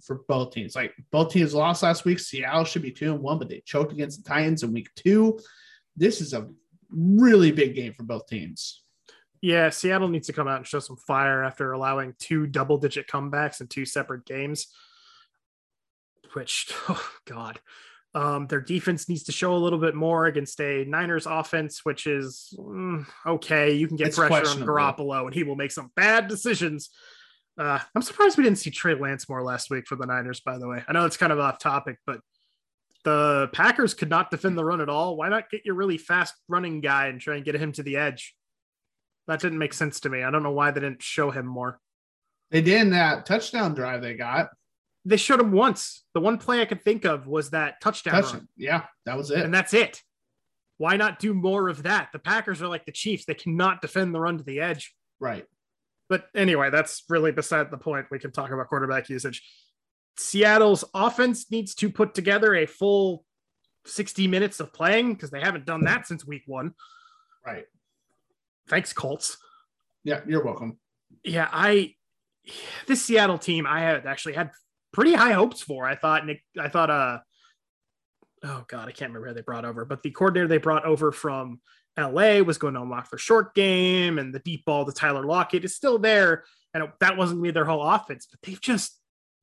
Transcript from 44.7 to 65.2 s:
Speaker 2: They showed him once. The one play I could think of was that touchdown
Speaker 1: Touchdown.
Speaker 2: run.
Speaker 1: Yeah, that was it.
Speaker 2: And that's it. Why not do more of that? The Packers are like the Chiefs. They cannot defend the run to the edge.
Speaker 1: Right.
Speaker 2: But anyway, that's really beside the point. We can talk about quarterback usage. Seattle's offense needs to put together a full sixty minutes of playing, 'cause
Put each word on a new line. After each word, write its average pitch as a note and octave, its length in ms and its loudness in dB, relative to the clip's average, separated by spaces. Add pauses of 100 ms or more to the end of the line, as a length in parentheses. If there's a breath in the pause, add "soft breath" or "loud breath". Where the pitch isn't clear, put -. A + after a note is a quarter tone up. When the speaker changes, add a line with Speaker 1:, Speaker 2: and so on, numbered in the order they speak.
Speaker 2:
They G3+ 120 4
showed B3 240 4
him A3+ 100 4
once. - 540 2 (100)
The E3+ 60 2
one A3 180 2
play A#3+ 220 0
I A3+ 40 4
could G#3+ 180 -6
think G#3+ 220 2
of D3 220 0
was C#3+ 240 -4
that D3+ 300 -4
touchdown G#3 340 -2
Speaker 1:
Touchdown. B2 260 2
Speaker 2:
run. - 160 -20
Speaker 1:
Yeah, D3+ 280 -2 (200)
that B2 120 -6
was C#3+ 160 -6
it. D#3 80 0
Speaker 2:
And D#3+ 120 -2
that's F#3+ 220 0
it. A3 260 2 (800)
Why E3+ 180 2
not G#3 220 0
do G#3 160 -2
more F#3+ 340 0
of D3 140 -8
that? F3 300 -2
The D3+ 80 -12
Packers G3 420 -2
are F3+ 60 -6
like E3+ 180 -8
the D#3 60 -16
Chiefs. - 320 -4
They D#3 100 -4
cannot F3+ 480 0
defend F3+ 320 -2
the D#3+ 60 -2
run E3+ 180 -2
to C#3+ 60 -12
the C#3 160 -6
edge. E3 340 -6 (240)
Speaker 1:
Right. B2 260 -8 (640)
Speaker 2:
But F#3 180 -2 (100)
anyway, D#3+ 340 4
that's D3+ 380 0
really D#3+ 240 2
beside D3 400 -2
the C#3 60 -12
point. C#3 340 -6
We C3+ 80 -8
can C#3 100 -10
talk C3+ 220 -8
about C3 160 -6
quarterback C3+ 400 -2
usage. C3+ 340 -8 (760 soft breath)
Seattle's G#3 640 6 (100)
offense A#3 560 0
needs A3 260 -4
to G#3 140 0
put G#3 240 0
together G3+ 400 2
a D#3+ 120 2
full F#3+ 580 0 (640)
sixty G3 420 -2
minutes F#3+ 320 0
of D3+ 120 -12
playing, G#3+ 440 2
'cause D3 140 -14